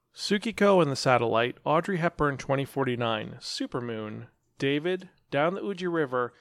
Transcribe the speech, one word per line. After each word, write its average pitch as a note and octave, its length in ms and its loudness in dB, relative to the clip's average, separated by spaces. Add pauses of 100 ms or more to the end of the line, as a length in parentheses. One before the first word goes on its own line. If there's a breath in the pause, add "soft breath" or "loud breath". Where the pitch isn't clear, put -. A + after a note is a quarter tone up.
(140)
Tsukiko G3+ 680 2
and D3 100 2
the C3 60 -2
Satellite, A#2+ 680 2
Audrey E3+ 340 0
Hepburn D#3 380 0
twenty C3+ 300 -2
forty-nine, A#2+ 720 -2
Supermoon, A#2 880 -8 (320)
David, D#3+ 480 0 (240)
Down D#3+ 240 2
the G#3 80 -6
Uji F#3 240 -6
River, B2+ 540 0